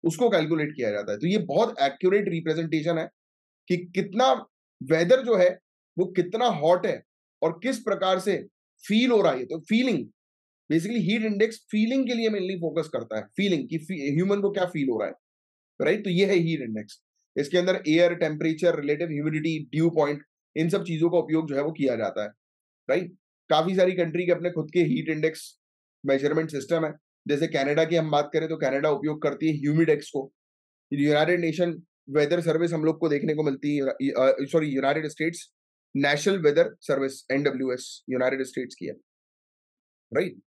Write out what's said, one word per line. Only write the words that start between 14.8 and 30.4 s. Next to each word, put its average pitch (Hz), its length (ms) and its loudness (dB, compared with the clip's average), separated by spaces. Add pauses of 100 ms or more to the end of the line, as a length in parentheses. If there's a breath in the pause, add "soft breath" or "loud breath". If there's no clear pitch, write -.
हो 110 100 0
रहा 101 80 -2
है, - 60 -8 (680)
Right? 208 220 0
तो 202 60 -4
ये 185 160 2
है 196 100 2
हीट 165 260 2
index। 107 420 -10 (340)
इसके 143 200 0
अंदर 180 300 2
air, 170 280 4
temperature, 160 640 0
relative 147 280 -2
humidity, 156 580 -4
dew 160 240 0
point, 147 340 0 (340)
इन 160 120 0
सब 180 140 0
चीजों 165 260 0
का 175 80 2
उपयोग 160 320 0
जो 143 60 -6
है 139 80 0
वो 156 80 -4
किया 135 240 0
जाता 107 280 -4
है, 104 60 -8 (600)
Right? 175 240 -2 (360)
काफी 165 260 2
सारी 185 160 4
country 175 340 -2
के 175 60 2
अपने 170 200 0
खुद 156 220 -6
के 180 60 4
heat 156 300 0
index 156 500 -4 (460)
measurement 143 460 0
system 151 340 -2
है। 151 80 -6 (340)
जैसे 151 200 0
Canada 147 380 2
की 160 100 -2
हम 160 160 2
बात 147 220 2
करें 160 160 -2
तो 160 80 -4
Canada 143 320 0
उपयोग 151 320 -2
करती 156 260 -2
है 156 60 2
ह्यूमिडेक्स 147 560 2
को। 135 220 -8 (640)